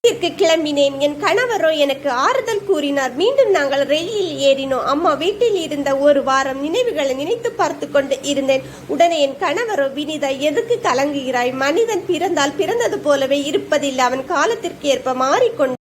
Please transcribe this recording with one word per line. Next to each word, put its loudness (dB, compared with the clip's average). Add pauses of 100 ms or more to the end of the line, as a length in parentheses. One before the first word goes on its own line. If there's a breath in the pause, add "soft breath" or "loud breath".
வீட்டிற்கு 0
கிளம்பினேன். 2
என் -2
கணவரோ 2
எனக்கு 0
ஆறுதல் 0
கூறினார். 0
மீண்டும் 2
நாங்கள் 2
ரயிலில் -2
ஏறினோம். 2
அம்மா 2
வீட்டில் 0
இருந்த -2
ஒரு 4
வாரம் 0
நினைவுகளை 0
நினைத்து -4
பார்த்து -4
கொண்டு 0
இருந்தேன். 0 (240 loud breath)
உடனே 2
என் 0
கணவரோ, 0
"வினிதா, -4
எதுக்கு 0
கலங்குகிறாய்? 0
மனிதன் 0
பிறந்தால் 0
பிறந்தது 0
போலவே 0
இருப்பதில்லை. -2
அவன் 0
காலத்திற்கு -2
ஏற்ப 0
மாறிக்கொண்டு 0 (120)